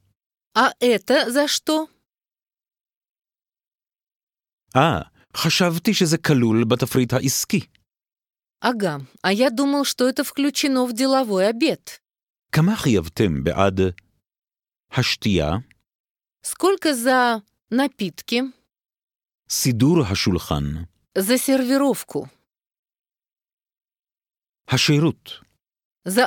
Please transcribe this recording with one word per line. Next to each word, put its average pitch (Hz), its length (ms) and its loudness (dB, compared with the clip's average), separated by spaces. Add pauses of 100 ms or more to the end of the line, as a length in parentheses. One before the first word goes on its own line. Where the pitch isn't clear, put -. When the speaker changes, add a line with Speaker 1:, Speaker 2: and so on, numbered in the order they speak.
(540)
Speaker 1:
А 233 160 2 (100)
это 240 500 0
за 285 180 0
что? 311 380 -2 (3000)
Speaker 2:
אה, 127 260 2 (340)
חשבתי 170 580 0
שזה 165 240 0
כלול 117 460 2
בתפריט 123 480 0
העסקי. - 480 -2 (1040)
Speaker 1:
Ага, 202 360 -2 (220)
а 190 100 0
я 247 180 2
думал, 277 340 0
что 254 240 0
это 262 160 -2
включено 277 640 0
в 247 60 -6
деловой 226 560 0
обед. 233 520 -2 (520)
Speaker 2:
כמה 175 240 2
חייבתם 87 680 0
בעד 95 360 0 (1120)
השתייה? 95 580 0 (960)
Speaker 1:
Сколько 359 480 0
за 240 460 0 (300)
напитки? 233 720 -2 (1080)
Speaker 2:
סידור 131 480 2 (160)
השולחן. 82 520 -2 (540)
Speaker 1:
За 202 200 0
сервировку. 262 880 -2 (2500)
Speaker 2:
השירות. 147 720 0 (680)
Speaker 1:
За 208 180 2